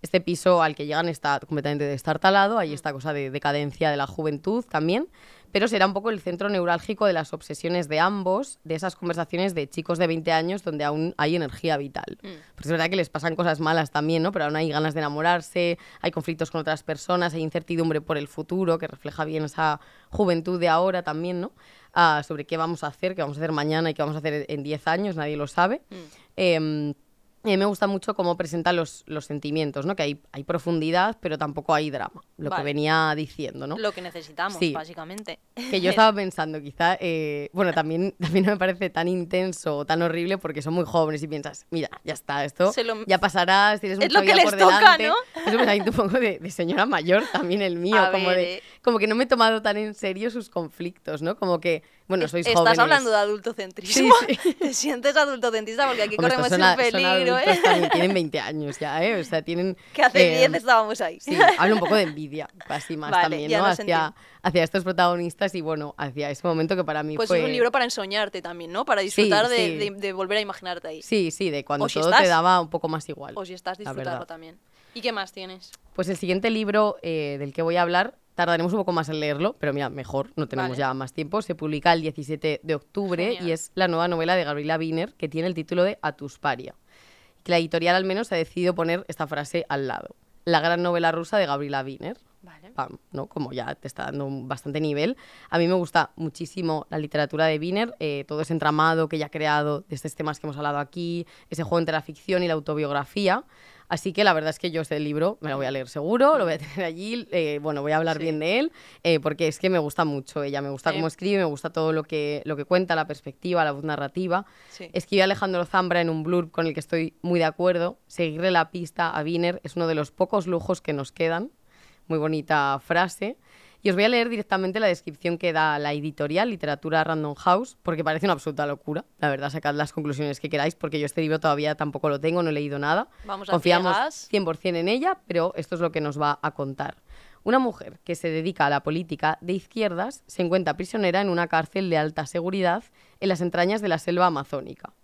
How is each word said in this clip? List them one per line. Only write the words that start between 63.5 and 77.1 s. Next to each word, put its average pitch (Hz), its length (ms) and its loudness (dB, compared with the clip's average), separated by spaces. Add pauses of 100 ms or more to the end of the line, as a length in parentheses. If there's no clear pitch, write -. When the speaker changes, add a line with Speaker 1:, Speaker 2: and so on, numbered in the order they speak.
Speaker 1:
¿no? 196 80 4
Speaker 2:
no 180 80 4
sé 165 80 -8
Speaker 1:
Hacia, 160 320 0
Speaker 2:
quién. - 100 -20 (180)
Speaker 1:
hacia 170 200 2
estos 180 200 -2
protagonistas 175 720 0
y, 175 60 -6
bueno, 151 360 -6
hacia 143 320 -6
ese 143 180 -4
momento 160 280 2
que 180 80 0
para 151 200 -4
mí 151 120 -6
Speaker 2:
Pues 220 120 -2
Speaker 1:
fue 175 120 4
Speaker 2:
es 160 60 0
un 156 60 -2
libro 240 200 2
para 254 140 2
ensoñarte 202 560 -4
también, 170 300 -12
¿no? 220 140 -4
Para 208 160 2
Speaker 1:
Sí, 190 60 0
Speaker 2:
disfrutar 208 400 4
de, 240 100 2
Speaker 1:
sí. 170 200 0
Speaker 2:
de, 202 140 -4
de 196 220 -6
volver 190 240 -2
a 214 40 0
imaginarte 185 460 -8
ahí. 156 140 -12
Speaker 1:
Sí, 190 300 0
sí, 190 180 -4
de 143 160 -4
cuando 143 200 -2
Speaker 2:
O - 40 -2
si - 100 -2
Speaker 1:
todo 160 100 4
te 190 80 6
Speaker 2:
estás, 190 120 8
Speaker 1:
daba 175 320 6
un 156 80 -4
poco 165 180 -4
más 160 220 -4
igual, 139 260 -14
Speaker 2:
o 190 100 -10
si 180 80 -16
estás, 185 260 -10
Speaker 1:
la 208 120 -14
Speaker 2:
disfrutarlo 131 280 -8
Speaker 1:
verdad. - 80 -12
Speaker 2:
también. 165 320 -20 (340)
¿Y 240 80 -14
qué 240 100 -2
más 196 220 -8
tienes? 185 380 -16 (220)
Speaker 1:
Pues 180 140 -2
el 190 100 -2
siguiente 190 320 0
libro, 214 520 2
eh, 156 380 -4